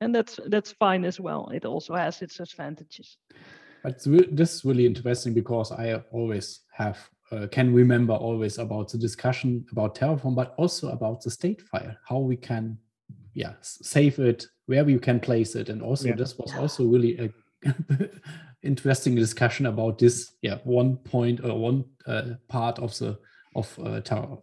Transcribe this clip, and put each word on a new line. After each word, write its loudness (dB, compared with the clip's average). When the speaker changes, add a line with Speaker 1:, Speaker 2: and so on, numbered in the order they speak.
Speaker 1:
and -2
that's, -2
that's 0
fine 2
as -4
well. -6
It -6
also -6
has -4
its -12
advantages. -14
Speaker 2:
But -8
th-, 8
this 2
is -10
really 4
interesting -2
because -2
I -4
always -6
have, -6
uh, -6
can 4
remember 6
always -2
about -6
the -6
discussion -2
about -2
Terraform, 0
but -2
also -2
about -4
the -8
state -4
file, -8
how -2
we 0
can, -6
yeah, -8
s-, -16
save 4
it, 2
where 4
we 6
can 2
place 0
it. -6
And -8
also -2
Speaker 3:
Yeah. 2
Speaker 2:
this -4
was -10
Speaker 1:
Yeah. -8
Speaker 2:
also 0
really 4
a -4
<laughs> 0
interesting 0
discussion 2
about -2
this, 4
yeah, -4
one 2
point -2
or -4
one, 0
uh, -6
part -2
of -8
the, -6
of, -6
uh, -6
Terra-, -6